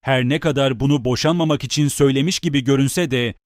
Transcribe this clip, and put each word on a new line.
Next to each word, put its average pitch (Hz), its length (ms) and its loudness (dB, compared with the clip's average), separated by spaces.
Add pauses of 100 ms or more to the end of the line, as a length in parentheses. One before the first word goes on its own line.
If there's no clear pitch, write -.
Her 127 280 0
ne 156 100 0
kadar 135 400 0
bunu 139 260 0
boşanmamak 156 580 0
için 147 240 -2
söylemiş 139 520 0
gibi 143 240 -2
görünse 139 480 0
de 120 220 -2 (120)